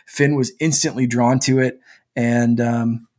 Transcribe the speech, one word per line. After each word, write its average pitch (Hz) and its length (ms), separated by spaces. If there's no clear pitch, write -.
Finn 143 300
was 131 220
instantly 151 480
drawn 120 340
to 131 180
it. 127 220
And, 120 460
um, 117 460